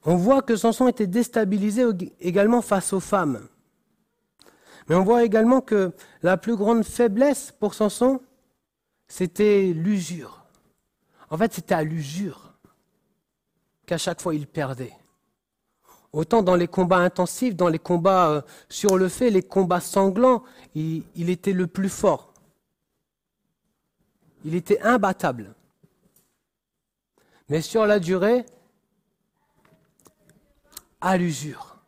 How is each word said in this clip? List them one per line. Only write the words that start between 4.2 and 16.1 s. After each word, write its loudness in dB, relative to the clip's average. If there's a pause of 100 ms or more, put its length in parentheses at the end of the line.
Mais 2
on 4
voit 4
également 4
que -2 (300)
la 2
plus -4
grande 2
faiblesse 0
pour -4
Samson, 0 (840)
c'était 0
l'usure. -6 (840)
En -6
fait, 0
c'était -4
à 0
l'usure -8 (1300)
qu'à -6
chaque -6
fois -6
il -6
perdait. -8 (1200)